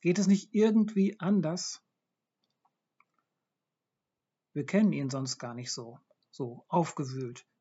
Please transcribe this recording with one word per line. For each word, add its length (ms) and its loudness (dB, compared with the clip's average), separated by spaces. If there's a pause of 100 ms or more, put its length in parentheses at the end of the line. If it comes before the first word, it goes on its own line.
„Geht 180 2
es 80 4
nicht 280 4
irgendwie 640 2
anders?“ 600 -2 (2750)
Wir 100 -4
kennen 300 2
ihn 160 -4
sonst 280 -6
gar 140 -12
nicht 180 -12
so, 300 -12 (300)
so 380 -10
aufgewühlt, 800 -4 (140)